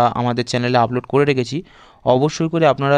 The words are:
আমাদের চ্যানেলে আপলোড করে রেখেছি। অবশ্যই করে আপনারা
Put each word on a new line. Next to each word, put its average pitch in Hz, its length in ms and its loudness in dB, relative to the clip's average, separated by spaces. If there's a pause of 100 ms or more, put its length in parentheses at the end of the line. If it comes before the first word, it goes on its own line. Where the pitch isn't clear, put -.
(140)
আমাদের 120 320 -2
চ্যানেলে 123 320 0
আপলোড 123 280 0
করে 143 180 0
রেখেছি। 131 320 -2 (480)
অবশ্যই 151 440 0
করে 160 180 0
আপনারা 139 320 2